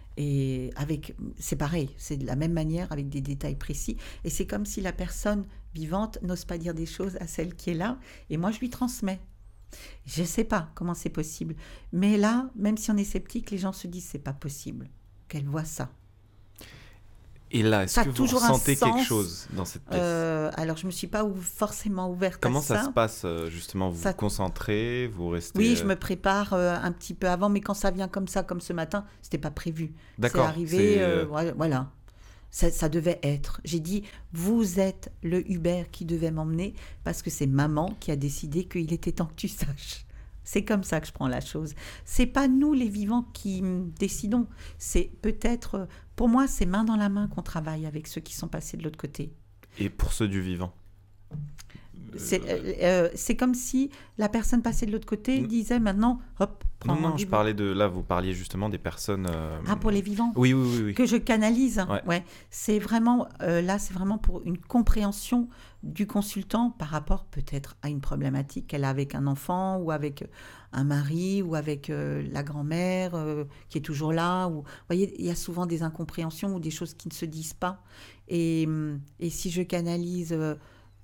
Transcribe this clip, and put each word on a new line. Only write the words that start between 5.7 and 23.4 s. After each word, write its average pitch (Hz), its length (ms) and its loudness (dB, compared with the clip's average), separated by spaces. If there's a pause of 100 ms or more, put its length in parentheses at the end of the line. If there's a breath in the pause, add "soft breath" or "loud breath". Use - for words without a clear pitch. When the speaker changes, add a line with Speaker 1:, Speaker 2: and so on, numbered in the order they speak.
Speaker 1:
vivante 180 480 -2
n'ose 175 220 -4
pas 175 140 -6
dire 165 160 -4
des 165 120 -4
choses 185 340 -6
à 180 60 -6
celle 170 280 -6
qui - 160 -6
est 175 40 0
là, 208 240 -2 (320 loud breath)
et 156 60 -2
moi, 175 140 0
je 220 100 -6
lui 247 100 -4
transmets. 202 500 -2 (840 loud breath)
Je - 160 -2
sais 180 220 0
pas 175 300 0
comment 175 200 -4
c'est - 160 -6
possible. 156 440 -6 (380 loud breath)
Mais 202 260 4
là, 240 380 4
même 208 220 2
si 220 120 -2
on 214 80 4
est 202 60 2
sceptique, 202 460 -4
les 202 80 -4
gens 190 140 -2
se 190 140 -10
disent, « 175 240 -10
C'est 147 80 -8
pas 139 160 -8
possible 131 540 -10 (400)
qu'elle 143 180 -4
voit 156 180 -2
ça. » 147 260 -8 (1600 loud breath)
Speaker 2:
Et 117 100 4
là, 107 220 6
est-ce 92 100 -2
Speaker 1:
Ça 240 60 8
a 220 40 6
Speaker 2:
que 139 60 2
vous 123 60 -4
Speaker 1:
toujours 254 260 4
un 240 60 6
Speaker 2:
ressentez 135 260 4
quelque 226 240 4
Speaker 1:
sens. 262 80 4
Speaker 2:
chose 95 460 0
dans 92 120 -2
cette - 200 -10
pièce ? 180 160 -2
Speaker 1:
Euh, 165 560 0
alors, 160 200 -2
je 160 100 -10
me 190 40 -2
suis 175 160 -6
pas 214 180 0
ou-, 202 120 -2
forcément 190 720 -2
ouverte 180 260 0
à - 120 0
Speaker 2:
Comment 131 120 4
ça 123 200 2
Speaker 1:
ça. - 60 0
Speaker 2:
se 277 40 -4
passe, 113 340 2
euh, 82 260 -2